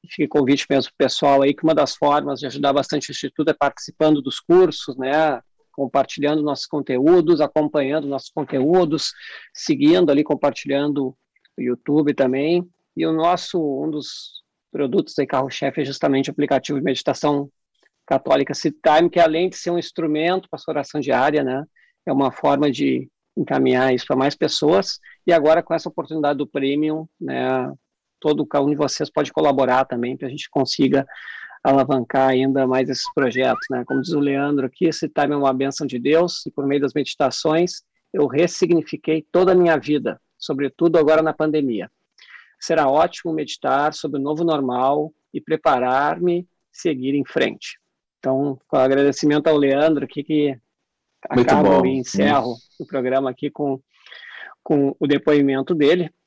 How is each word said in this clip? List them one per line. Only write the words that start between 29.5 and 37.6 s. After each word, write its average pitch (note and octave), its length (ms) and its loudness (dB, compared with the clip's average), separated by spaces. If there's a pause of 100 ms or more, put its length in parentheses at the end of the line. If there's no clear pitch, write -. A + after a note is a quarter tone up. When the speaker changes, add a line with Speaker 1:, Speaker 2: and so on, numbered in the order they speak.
Speaker 1:
também, B2 320 -6
para - 100 -12
a - 20 -8
gente C#3 200 -12
consiga - 560 0 (580)
alavancar C3+ 680 2
ainda C3 360 2
mais C3 240 0
esses - 240 -4
projetos, B2+ 560 0
né? B2 160 -4
Como C3+ 160 -2
diz D3 120 -6
o D3 60 0
Leandro C#3+ 460 -2
aqui, C3 200 -4
esse D#3 220 -2
time D3 260 0
é C#3+ 40 0
uma C#3 160 2
bênção C3+ 320 -4
de B2+ 140 -6
Deus, D#3+ 480 0
e C3 40 -12
por C#3 140 -6
meio C#3 160 0
das C3+ 120 -2
meditações D#3 880 -2 (300)